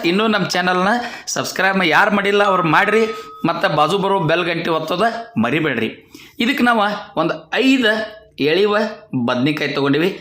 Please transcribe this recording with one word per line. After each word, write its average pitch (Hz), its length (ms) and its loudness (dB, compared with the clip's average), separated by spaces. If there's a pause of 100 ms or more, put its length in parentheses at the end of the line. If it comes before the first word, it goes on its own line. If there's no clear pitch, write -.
ಇನ್ನೂ 196 200 2
ನಮ್ಮ 202 200 0
ಚಾನಲ್ನ 180 420 0 (380)
ಸಬ್ಸ್ಕ್ರೈಬ್ 190 580 -2
ಯಾರು 170 280 4
ಮಾಡಿಲ್ಲ 202 360 2
ಅವ್ರು 180 140 2 (100)
ಮಾಡ್ರಿ, 202 280 4 (440)
ಮತ್ತ 165 180 -2 (120)
ಬಾಜು 151 220 2
ಬರೋ 196 180 0 (120)
ಬೆಲ್ 170 180 2
ಗಂಟೆ 170 240 -4
ಒತ್ತೋದ 170 360 -2 (360)
ಮರಿಬೇಡ್ರಿ. 123 460 0 (560)
ಇದಕ್ಕೆ 262 220 0
ನಾವು 233 160 2 (360)
ಒಂದು 165 160 0 (220)
ಐದು 254 360 4 (540)
ಎಳಿವ 202 300 2 (520)
ಬದ್ನಿಕಾಯಿ 139 480 -2
ತೊಗೊಂಡಿವಿ. 143 320 2 (120)